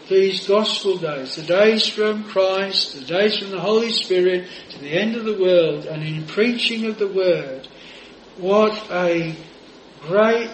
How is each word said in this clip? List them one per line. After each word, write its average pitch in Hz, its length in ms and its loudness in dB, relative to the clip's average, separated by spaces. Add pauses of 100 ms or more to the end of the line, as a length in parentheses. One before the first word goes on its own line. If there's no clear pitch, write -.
these 190 380 2
gospel 202 500 0
days, 147 400 -8
the 160 60 -10
days 208 440 4
from 214 380 -2
Christ, 190 720 0
the 139 100 -16
days 202 320 2
from 196 140 -8
the 190 100 -6
Holy 220 320 2
Spirit 180 540 2 (240)
to - 80 -18
the 143 140 -10
end 220 240 -2
of 220 100 -6
the 214 100 -2
world, 170 480 4
and 156 180 -8
in 156 220 -6
preaching 226 640 -2
of 214 120 -4
the 208 80 0
word. 180 640 0 (680)
What 208 520 2
a 170 460 0 (640)
great 214 540 2